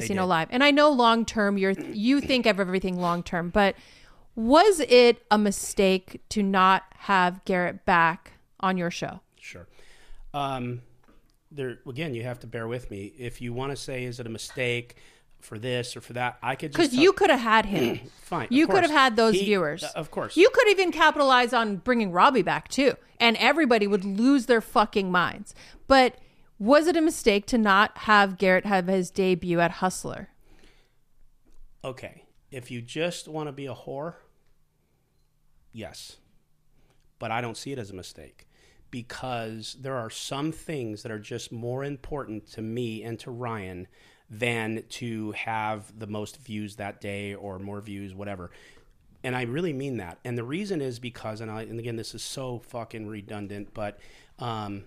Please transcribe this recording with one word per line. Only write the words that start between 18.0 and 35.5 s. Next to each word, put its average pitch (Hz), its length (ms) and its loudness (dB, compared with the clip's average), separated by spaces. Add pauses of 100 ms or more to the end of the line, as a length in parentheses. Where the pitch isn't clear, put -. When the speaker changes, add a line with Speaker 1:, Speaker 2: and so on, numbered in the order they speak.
Speaker 2:
<clears throat> - 80 -20
Fine, - 240 -6
of - 60 -12
Speaker 1:
You 285 160 4
could 381 160 4
have 311 80 2
Speaker 2:
course. - 0 -
Speaker 1:
had 269 240 4
those 226 200 6
Speaker 2:
He, 196 100 2
Speaker 1:
viewers. 180 380 0
Speaker 2:
uh, 151 120 -8
of 160 160 -8
course. 131 260 -4
Speaker 1:
You 381 160 10
could 494 160 6
even 370 220 4
capitalize 269 600 4
on 220 240 0
bringing 226 340 0
Robbie 220 300 6
back, 156 280 -2
too. 269 240 2 (260)
And 233 180 4
everybody 240 500 4
would 196 180 0
lose 226 420 2
their 233 140 4
fucking 208 500 0
minds. 180 420 -2 (340)
But 262 280 6 (420)
was 285 300 4
it 339 80 2
a 330 60 2
mistake 233 460 2
to 254 100 0
not 208 420 4
have 202 380 4
Garrett 185 280 4
have 190 220 0
his 185 240 0
debut 185 480 0
at 170 120 2
Hustler? - 580 -6 (1500)
Speaker 2:
Okay. 127 400 -14 (280)
If 127 200 -14
you 120 100 -8
just 156 460 -8
wanna 151 240 -8
be 139 140 -12
a 127 80 -12
whore, 143 420 -12 (1600)